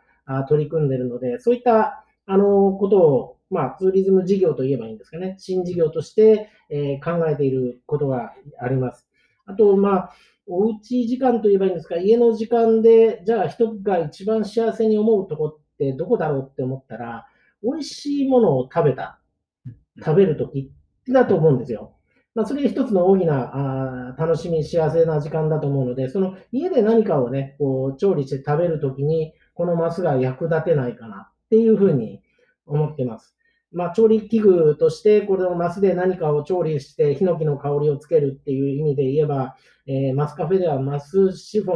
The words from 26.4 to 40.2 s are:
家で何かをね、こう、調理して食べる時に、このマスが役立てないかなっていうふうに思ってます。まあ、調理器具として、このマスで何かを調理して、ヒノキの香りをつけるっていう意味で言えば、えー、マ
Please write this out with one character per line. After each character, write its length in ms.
家 180
で 120
何 220
か 180
を 80
ね、 300
こ 360
う、 20
調 160
理 120
し 40
て 80
食 220
べ 80
る 120
時 240
に、 300
こ 120
の 100
マ 160
ス 100
が 160
役 280
立 200
て 100
な 120
い 80
か 140
な 200
っ 40
て 80
い 100
う 80
ふ 100
う 80
に 280
思 220
っ 80
て 80
ま 160
す。 160
ま 180
あ、 20
調 140
理 220
器 100
具 400
と 100
し 120
て、 220
こ 120
の 200
マ 160
ス 100
で 120
何 220
か 160
を 120
調 200
理 160
し 160
て、 200
ヒ 100
ノ 120
キ 60
の 140
香 120
り 80
を 80
つ 100
け 120
る 200
っ 40
て 80
い 260
う 20
意 40
味 120
で 160
言 140
え 20
ば、 280
え 240
ー、 20
マ 140